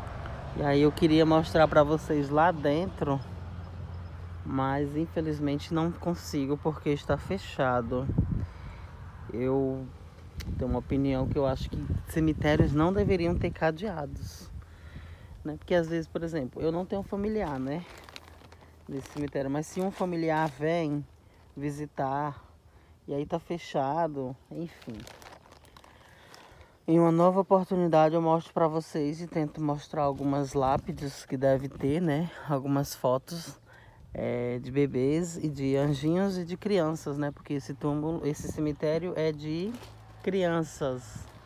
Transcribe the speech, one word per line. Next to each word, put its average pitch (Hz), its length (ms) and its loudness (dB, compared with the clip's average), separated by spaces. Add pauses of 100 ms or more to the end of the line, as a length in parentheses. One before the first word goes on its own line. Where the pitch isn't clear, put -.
(560)
E 147 60 0
aí 143 200 6
eu 147 80 8
queria 160 340 6
mostrar 160 440 6
pra 156 140 8
vocês 147 480 2
lá 156 200 6
dentro, 151 680 0 (1200)
mas 139 520 0
infelizmente 151 760 -2
não 165 200 2
consigo 147 640 -2
porque 151 340 -2
está 143 260 0
fechado. 127 920 0 (1300)
Eu 131 540 0 (680)
tenho 127 140 -2
uma 123 80 2
opinião 131 500 0
que 151 100 0
eu 139 80 2
acho 131 240 0
que - 80 -6 (300)
cemitérios 156 640 4
não 160 200 4
deveriam 185 440 2
ter 175 140 0
cadeados, 160 1000 -4 (920)
né? 151 140 -8
Porque - 160 -2
às 165 140 4
vezes, 165 200 -2
por 165 140 -4
exemplo, 160 380 -4
eu 160 120 2
não 175 120 -2
tenho 196 180 -4
familiar, 202 560 -2
né, 143 260 -4 (1040)
nesse 135 220 -8
cemitério, 139 400 -4
mas 151 160 -2
se - 140 -6
um 190 100 0
familiar 165 580 0
vem 147 560 0 (520)
visitar 143 840 -4 (640)
e 143 80 -6
aí 147 120 -2
tá 170 120 -4
fechado, 139 960 -2 (140)
enfim. 156 480 -10 (1900)
Em 165 120 6
uma 165 140 8
nova 185 280 6
oportunidade 175 760 4
eu 165 80 4
mostro 165 300 2
pra 170 140 4
vocês 156 540 -2
e 175 60 -8
tento 156 360 -2
mostrar 147 400 -2
algumas 139 520 0
lápides 143 720 0
que 139 120 -4
deve 135 320 4
ter, 143 320 0
né? 160 300 2 (180)
Algumas 139 460 0
fotos, 139 640 -2 (520)
é, 120 460 -2
de 127 140 -8
bebês 143 640 2
e 156 120 -2
de 135 280 0
anjinhos 156 600 2
e 180 80 -4
de 180 120 -6
crianças, 160 600 0
né? 143 140 -2
Porque - 240 -8
esse 143 200 -6
túmulo, 151 520 -2
esse - 240 -4
cemitério 156 680 -2
é 156 140 2
de 156 420 -4 (500)
crianças. 165 1040 -2 (200)